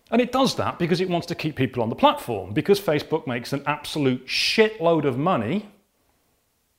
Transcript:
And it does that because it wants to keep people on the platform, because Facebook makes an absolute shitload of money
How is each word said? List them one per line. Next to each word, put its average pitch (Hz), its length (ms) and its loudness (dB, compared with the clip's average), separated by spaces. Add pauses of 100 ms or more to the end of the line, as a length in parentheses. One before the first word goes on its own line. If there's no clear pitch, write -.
And 233 120 2
it 247 100 -2
does 262 240 2
that 113 240 -4
because 170 220 0
it 185 80 -2
wants 170 180 -2
to 160 80 -6
keep 160 200 -6
people 127 280 -2
on 110 60 -2
the 127 60 -4
platform, 104 580 0
because 196 260 4
Facebook 151 480 -2
makes 123 260 -4
an 139 140 -4
absolute 147 580 -2
shitload 170 800 2
of 123 120 0
money 156 520 0 (1080)